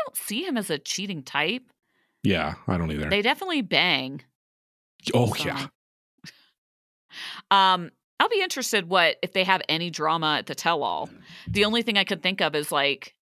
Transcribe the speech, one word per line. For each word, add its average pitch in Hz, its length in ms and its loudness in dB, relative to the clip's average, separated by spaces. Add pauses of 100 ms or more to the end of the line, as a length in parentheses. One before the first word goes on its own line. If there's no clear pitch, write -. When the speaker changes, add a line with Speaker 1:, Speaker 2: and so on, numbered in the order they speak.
Speaker 1:
don't - 120 -12
see 240 280 -6
him 311 120 -2
as 202 120 -4
a 156 100 0
cheating 185 440 -6
type. 160 380 -2 (640)
Speaker 2:
Yeah, 80 320 2 (120)
I 90 120 2
don't 82 120 -2
either. 76 200 -4
Speaker 1:
They 202 100 2
definitely 294 400 0
bang. 147 640 0 (920)
Speaker 2:
Oh, 120 220 4
Speaker 1:
So, - 100 -6
Speaker 2:
yeah. - 220 -6 (1800)
Speaker 1:
um, 185 400 4 (280)
I'll 294 100 4
be 440 120 2
interested 226 480 -2
what, 170 320 4
if 180 120 -6
they 190 100 2
have 185 260 4
any 165 200 0
drama 156 500 0
at - 80 -6
the 143 80 -8
tell-all. 123 540 -2 (380)
The 202 180 2
only 226 180 2
thing 226 140 -2
I 196 60 4
could 185 200 -4
think 190 180 -2
of 156 140 2
is, 147 160 -2
like, 139 420 0 (140)